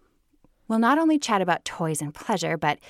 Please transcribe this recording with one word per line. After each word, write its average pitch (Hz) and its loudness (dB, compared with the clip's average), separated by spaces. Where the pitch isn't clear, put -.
We'll 220 0
not 240 4
only 311 4
chat 208 0
about 175 0
toys 160 -4
and 147 -8
pleasure, 165 -2
but 151 -2